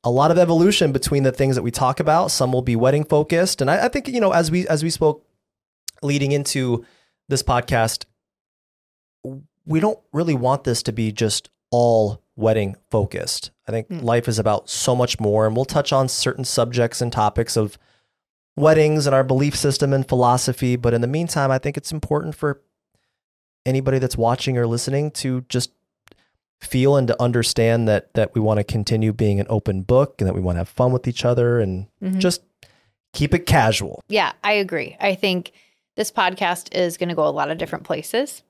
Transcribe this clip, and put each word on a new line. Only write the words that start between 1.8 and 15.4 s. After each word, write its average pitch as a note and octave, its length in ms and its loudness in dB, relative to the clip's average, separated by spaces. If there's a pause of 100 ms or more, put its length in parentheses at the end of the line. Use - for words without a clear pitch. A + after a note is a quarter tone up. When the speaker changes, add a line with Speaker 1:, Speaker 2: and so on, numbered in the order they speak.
Speaker 1:
about. E3 320 2
Some C3 200 0
will B2+ 100 0
be B2+ 140 0
wedding C3 280 2
focused. D#3+ 580 0
And C3 80 0
I, F#3 160 2
I - 40 0
think, - 180 -4
you B3 120 -2
know, G3 120 2
as E3 200 2
we, F3+ 160 -2
as D3+ 160 -2
we E3 60 -2
spoke D#3 360 0 (760)
leading C#3+ 300 0
into C3 540 -2 (440)
this C#3 140 -2
podcast, A#2+ 640 0 (1600)
we D#3 140 0
don't G#3 200 0 (140)
really D#3+ 200 0
want C3 300 0
this B2 200 0
to - 80 -4
be A2 200 -2
just G#2+ 380 -2 (220)
all A2+ 500 2 (140)
wedding G#2+ 400 0 (140)
focused. - 600 -4 (160)
I - 40 -8
think A2 180 -6
Speaker 2:
Mm. E3+ 140 -10
Speaker 1:
life A#2 240 0
is A2 120 -2
about G#2 300 -2
so - 260 0
much B2 240 0
more, G#2+ 260 2